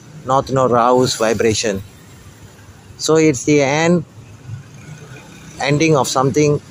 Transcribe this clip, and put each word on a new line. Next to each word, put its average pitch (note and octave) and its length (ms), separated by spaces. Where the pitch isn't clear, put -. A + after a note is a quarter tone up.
North C3+ 260
Node C3 180
Rahu's B2 460
vibration. A2 640
So D#3 180
it's D#3 280
the D3 180
end, D#3+ 420
ending D3 380
of B2 120
something C#3 520